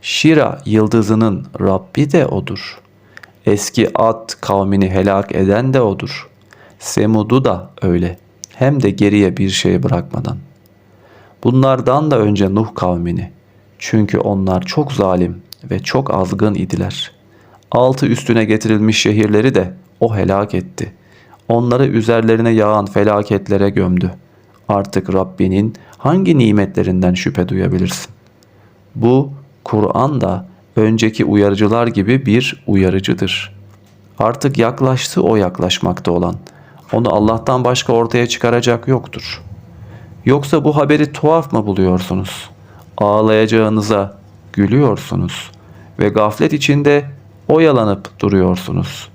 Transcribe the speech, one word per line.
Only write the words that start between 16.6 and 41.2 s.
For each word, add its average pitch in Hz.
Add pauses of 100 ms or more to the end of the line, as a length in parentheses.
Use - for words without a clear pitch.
Altı 131
üstüne 113
getirilmiş 107
şehirleri 107
de 95 (260)
o 113
helak 98
etti. 92 (540)
Onları 120
üzerlerine 113
yağan 107
felaketlere 101
gömdü. 90 (580)
Artık 98
Rabbinin 95 (240)
hangi 170
nimetlerinden 92
şüphe 90
duyabilirsin? 92 (840)
Bu 123 (320)
Kur'an 117
da 92 (300)
önceki 110
uyarıcılar 101
gibi 113
bir 120
uyarıcıdır. 95 (640)
Artık 127
yaklaştı 131
o 107
yaklaşmakta 90
olan. 87 (580)
Onu 117
Allah'tan 113
başka 123
ortaya 117
çıkaracak 117
yoktur. - (840)
Yoksa 143
bu 147
haberi 147
tuhaf 156